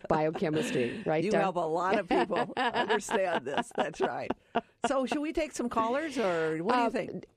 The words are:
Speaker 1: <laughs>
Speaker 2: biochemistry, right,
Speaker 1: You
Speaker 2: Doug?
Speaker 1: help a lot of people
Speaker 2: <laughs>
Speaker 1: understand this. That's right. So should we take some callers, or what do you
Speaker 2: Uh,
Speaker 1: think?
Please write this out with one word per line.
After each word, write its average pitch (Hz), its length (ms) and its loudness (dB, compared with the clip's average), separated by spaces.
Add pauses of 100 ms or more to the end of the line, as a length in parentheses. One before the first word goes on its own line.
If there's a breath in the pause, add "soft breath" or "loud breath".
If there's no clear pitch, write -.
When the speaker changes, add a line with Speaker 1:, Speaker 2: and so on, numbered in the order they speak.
Speaker 1:
<laughs> - 80 -12
Speaker 2:
biochemistry, 156 960 0
right, 160 180 2
Speaker 1:
You 208 60 2
Speaker 2:
Doug? 214 100 4
Speaker 1:
help 185 160 0
a 180 40 0
lot 175 380 2
of 185 120 -2
people 202 440 2
Speaker 2:
<laughs> - 40 -2
Speaker 1:
understand 214 880 0
this. - 280 -4
That's 160 280 -2
right. 131 280 -4 (560 soft breath)
So 262 200 2
should 294 160 -2
we 311 100 -2
take 311 200 -2
some 240 180 -4
callers, 254 480 0
or 160 400 2
what 202 160 2
do 247 60 4
you 233 60 4
Speaker 2:
Uh, 226 40 2
Speaker 1:
think? 175 340 -4 (120)